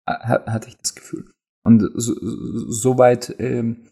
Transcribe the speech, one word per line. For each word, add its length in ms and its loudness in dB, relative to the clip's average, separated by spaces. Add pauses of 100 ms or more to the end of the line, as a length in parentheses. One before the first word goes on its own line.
ha-, 420 -2
hatte 180 -6
ich 80 -20
das 180 -8
Gefühl. 340 -16 (360)
Und 160 8 (140)
so, 200 -4 (560)
so 260 0
weit, 420 4
ähm, 520 -4